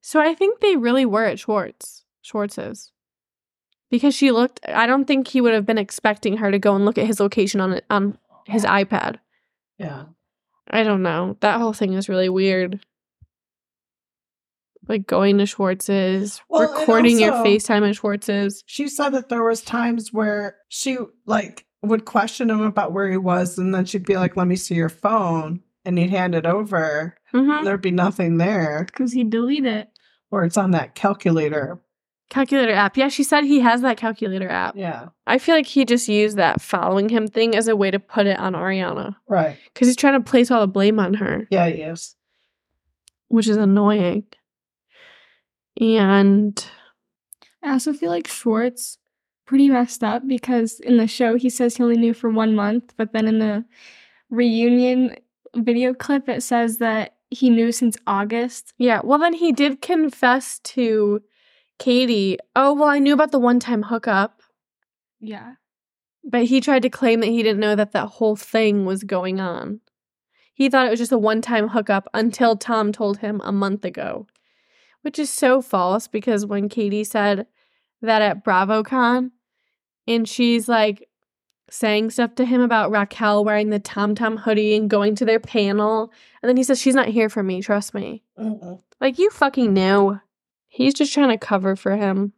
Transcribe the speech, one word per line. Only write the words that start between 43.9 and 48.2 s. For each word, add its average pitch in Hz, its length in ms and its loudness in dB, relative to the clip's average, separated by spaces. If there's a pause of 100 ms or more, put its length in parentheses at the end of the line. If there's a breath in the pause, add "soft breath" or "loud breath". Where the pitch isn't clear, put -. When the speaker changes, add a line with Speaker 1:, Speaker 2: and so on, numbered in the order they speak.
Speaker 1:
And 202 840 4 (1000 loud breath)
Speaker 3:
I 285 80 -4
also 269 220 0
feel 330 180 -4
like 349 160 -4